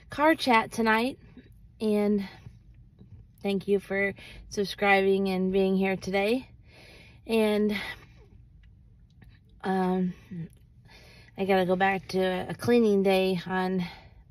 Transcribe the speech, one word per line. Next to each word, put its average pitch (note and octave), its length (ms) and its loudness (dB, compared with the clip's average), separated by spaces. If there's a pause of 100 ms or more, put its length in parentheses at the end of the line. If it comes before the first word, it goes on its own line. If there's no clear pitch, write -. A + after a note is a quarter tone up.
car D#4 260 2
chat A#3 360 2
tonight, A3+ 480 0 (640)
and G#3 440 0 (1160)
thank G3 240 -2
you G3 140 2
for G3 320 -4 (360)
subscribing G3 760 0
and F#3 240 0
being F#3+ 240 2
here F#3+ 220 0
today. G3+ 500 -2 (800)
And, G#3 480 0 (1900)
um, F#3 480 -2 (1200)
I G3 60 -4
gotta F#3+ 220 2
go F#3 100 2
back F#3+ 340 -2
to F#3 400 -2
a E3+ 60 -8
cleaning G#3+ 480 4
day F#3+ 420 2
on F#3 380 -2 (480)